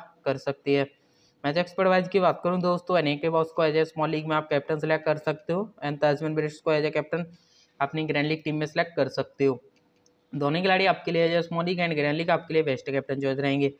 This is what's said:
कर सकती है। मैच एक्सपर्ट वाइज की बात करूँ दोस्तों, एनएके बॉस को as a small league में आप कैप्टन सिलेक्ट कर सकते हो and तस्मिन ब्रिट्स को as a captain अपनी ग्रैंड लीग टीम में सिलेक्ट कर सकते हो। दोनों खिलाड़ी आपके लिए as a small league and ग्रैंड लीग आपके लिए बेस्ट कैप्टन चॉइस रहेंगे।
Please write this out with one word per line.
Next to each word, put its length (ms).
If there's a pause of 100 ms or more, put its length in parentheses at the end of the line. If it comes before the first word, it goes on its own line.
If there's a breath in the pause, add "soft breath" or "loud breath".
(240)
कर 120
सकती 380
है। 100 (600 soft breath)
मैच 120
एक्सपर्ट 320
वाइज 200
की 120
बात 240
करूँ 160
दोस्तों, 380
एनएके 320
बॉस 220
को 100
as 140
a 100
small 240
league 180
में 80
आप 140
कैप्टन 280
सिलेक्ट 260
कर 140
सकते 340
हो 160 (160)
and 180
तस्मिन 320
ब्रिट्स 260
को 120
as 120
a 80
captain 320 (560 soft breath)
अपनी 240
ग्रैंड 240
लीग 160
टीम 120
में 100
सिलेक्ट 300
कर 140
सकते 340
हो। 140 (760)
दोनों 300
खिलाड़ी 240
आपके 260
लिए 180
as 60
a 120
small 200
league 120
and 140
ग्रैंड 240
लीग 120
आपके 240
लिए 80
बेस्ट 280
कैप्टन 300
चॉइस 200
रहेंगे। 400